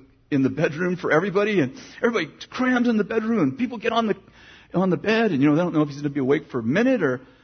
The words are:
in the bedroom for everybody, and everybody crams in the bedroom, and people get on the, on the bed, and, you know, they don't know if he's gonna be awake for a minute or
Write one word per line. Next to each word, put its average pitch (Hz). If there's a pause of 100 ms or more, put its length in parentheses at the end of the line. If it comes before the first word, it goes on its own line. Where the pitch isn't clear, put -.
(300)
in 139
the 127
bedroom 165
for 147
everybody, 196
and 127 (200)
everybody 208 (200)
crams 247
in 226
the 208
bedroom, 220
and 151
people 240
get -
on 226
the, 196 (580)
on 190
the 165
bed, 220
and, 135
you 147
know, 147
they 165
don't 175
know 151
if 151
he's 139
gonna 147
be 143
awake 139
for 131
a 113
minute 214
or 135 (220)